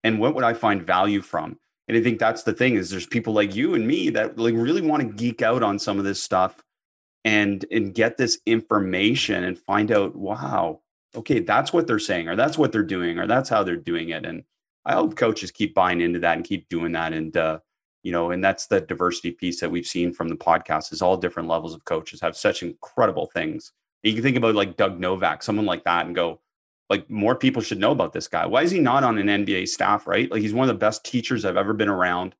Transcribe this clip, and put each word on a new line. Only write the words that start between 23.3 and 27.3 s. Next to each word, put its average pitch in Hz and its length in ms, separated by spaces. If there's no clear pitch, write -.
things. 78 400
You 110 100
can 117 100
think 127 140
about, 113 180
like, 101 220
Doug 95 220
Novak, 92 440
someone 107 220
like 87 180
that, 87 220
and 85 100
go, 85 240
like, 98 200
more 107 260